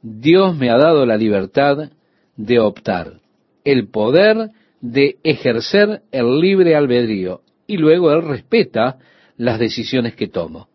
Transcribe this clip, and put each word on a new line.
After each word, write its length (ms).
Dios 540
me 140
ha 80
dado 280
la 120
libertad 720
de 220
optar, 600
el 240
poder 640
de 440
ejercer 880
el 280
libre 360
albedrío, 680
y 60
luego 380
Él 80
respeta 760
las 240
decisiones 560
que 140
tomo. 460